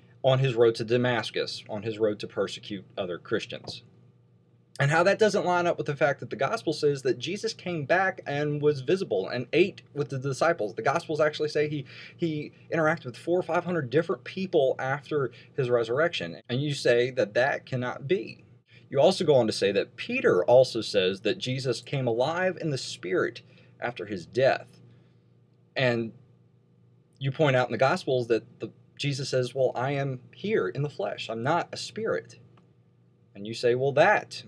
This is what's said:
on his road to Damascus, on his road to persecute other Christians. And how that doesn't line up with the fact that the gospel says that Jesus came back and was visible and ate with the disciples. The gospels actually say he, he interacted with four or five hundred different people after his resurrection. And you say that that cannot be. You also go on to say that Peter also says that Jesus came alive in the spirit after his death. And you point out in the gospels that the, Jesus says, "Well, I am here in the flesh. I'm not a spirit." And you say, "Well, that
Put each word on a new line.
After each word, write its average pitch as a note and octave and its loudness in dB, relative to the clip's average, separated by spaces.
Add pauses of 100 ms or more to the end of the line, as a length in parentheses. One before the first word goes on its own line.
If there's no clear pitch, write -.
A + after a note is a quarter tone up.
(240)
on C3 4
his C3 0
road A#2 6
to A2+ -6
Damascus, A#2 0
on G#2 -8
his G#2+ -6
road G#2+ 0
to G#2 -8
persecute G2 -6 (120)
other G2+ -6
Christians. - -8 (960)
And C#3 0
how E3 4
that G3 4
doesn't G3+ 4
line F3 2
up D#3+ 0
with D3+ -6
the C#3+ -4
fact C#3+ 2
that B2+ -10
the A#2 -6
gospel C3+ -2
says C#3+ 0
that B2 0
Jesus G3+ -6
came E3+ -6
back F#3 0
and D3 -2
was C#3+ 2
visible B2+ -2
and B2 -4
ate F3+ 2 (100)
with C#3+ -4
the C#3 -6
disciples. C3+ 0
The A2+ -8
gospels D3 -2
actually D3+ 0
say D3+ 0
he, D3 -6 (320)
he D#3 -4 (220)
interacted E3 0
with B2 -10
four E3+ -2
or F3+ 0
five E3 0
hundred D#3+ -4
different D#3+ 0
people E3 0
after C#3 -4 (220)
his B2+ 0
resurrection. A#2 0
And B2+ -2
you D3 -2
say B2+ 2
that A2+ -2
that B2+ 0
cannot B2 -6
be. - -4 (460)
You C3+ 0
also F#3 4
go D3+ 6
on A#2+ 6
to G#2+ 0
say G2+ 2
that F#2+ 0
Peter A#3 2
also B2 6
says F#2+ 0
that - 0
Jesus B2+ -4
came C3+ -4
alive D#3+ 0
in D#3+ -2
the C3+ -2
spirit - -4 (360)
after A2 -8
his F#2 -8
death. - 0 (960)
And A#2 0 (1080)
you C3+ -2
point C#3+ 4
out B2+ 4
in - -10
the A#2 -4
gospels C3 0
that A2+ 0
the, A2+ -10 (260)
Jesus C#3 -4
says, B2+ -2
"Well, C3+ 0
I B2+ -2
am C#3 -4 (120)
here F#3 0
in C3 -6
the C#3+ -2
flesh. - -8
I'm A2+ -6
not D#3 0
a - -10
spirit." - -6 (920)
And G2+ -12
you A2+ -8
say, A#2+ 2
"Well, C3+ 0
that F3 2